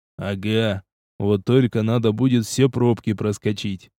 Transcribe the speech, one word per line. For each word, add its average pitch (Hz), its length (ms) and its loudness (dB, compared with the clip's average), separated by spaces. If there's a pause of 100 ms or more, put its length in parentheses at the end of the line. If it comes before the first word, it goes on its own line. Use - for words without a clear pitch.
(160)
"Ага, 101 680 -2 (340)
вот 101 260 0
только 120 380 2
надо 113 300 2
будет 120 340 2
все 135 220 2
пробки 120 440 0
проскочить", 104 880 -6